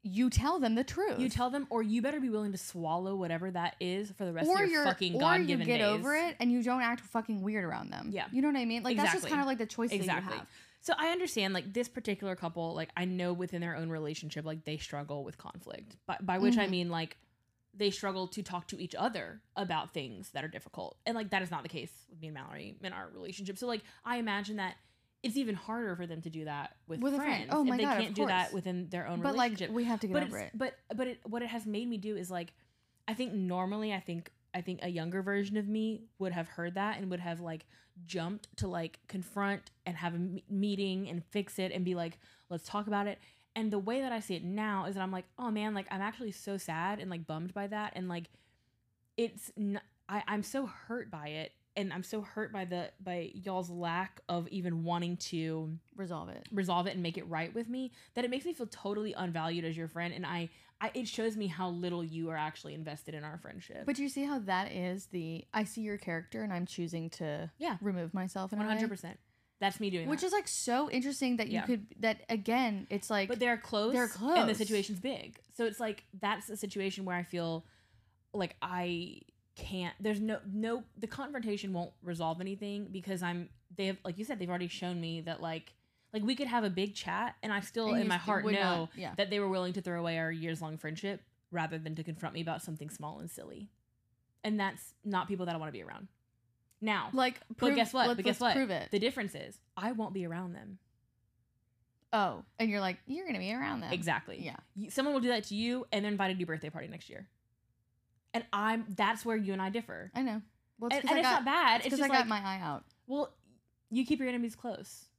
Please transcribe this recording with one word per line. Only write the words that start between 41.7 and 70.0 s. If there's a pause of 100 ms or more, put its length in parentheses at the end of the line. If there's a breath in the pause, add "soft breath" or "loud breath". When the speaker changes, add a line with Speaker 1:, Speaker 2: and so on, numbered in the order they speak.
Speaker 2:
and
be
like, (280 soft breath)
"Let's
talk
about
it." (380 soft breath)
And
the
way
that
I
see
it
now
is
that
I'm
like, (140)
"Oh
man,
like,
I'm
actually
so
sad
and,
like,
bummed
by
that."
And,
like, (920 soft breath)
it's
n-, (260)
I,
I'm
so
hurt
by
it. (220)
And
I'm
so
hurt
by
the, (100)
by
y'all's
lack
of
even
wanting
to (180)
Speaker 1:
Resolve
it.
Speaker 2:
resolve
it
and
make
it
right
with
me (240 loud breath)
that
it
makes
me
feel
totally
unvalued
as
your
friend.
And
I, (320 loud breath)
I,
it
shows
me
how
little
you
are
actually
invested
in
our
friendship.
Speaker 1:
But
you
see
how
that
is
the,
I
see
your
character
and
I'm
choosing
to
Speaker 2:
Yeah.
Speaker 1:
remove
myself
in
a
way.
Speaker 2:
One
hundred
percent. (400)
That's
me
doing